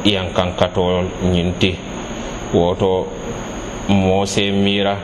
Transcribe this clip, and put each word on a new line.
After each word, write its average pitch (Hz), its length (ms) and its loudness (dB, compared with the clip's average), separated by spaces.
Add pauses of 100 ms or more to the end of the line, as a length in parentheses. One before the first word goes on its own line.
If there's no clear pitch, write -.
yankan 92 520 0
kato 90 460 2 (220)
ñinti. 90 520 2 (760)
Woto 92 520 2 (800)
mo 95 360 4
se 101 280 0
mira 101 520 2